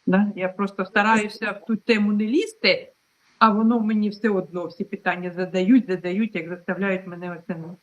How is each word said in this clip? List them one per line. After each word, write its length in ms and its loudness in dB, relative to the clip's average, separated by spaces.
Да? 300 2
Я 120 -2
просто 360 -6
стараюся 680 2
в 140 -16
ту 100 0
тему 360 2
не 140 2
лізти, 680 0
а 120 6
воно 300 4
мені 280 2
все 200 -2
одно 380 -2
всі 180 -10
питання 460 -4
задають, 560 2
задають, 480 -2
як 140 -6
заставляють 580 -4
мене 320 -10
оце 200 -10
на-, 240 -14